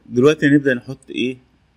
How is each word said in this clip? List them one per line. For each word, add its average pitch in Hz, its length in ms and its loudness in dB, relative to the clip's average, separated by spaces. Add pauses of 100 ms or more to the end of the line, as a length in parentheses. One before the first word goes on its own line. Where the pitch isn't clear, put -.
دلوقتي 143 420 2
هنبدأ 139 260 2
نحط 127 360 -12
إيه؟ 127 280 -6 (400)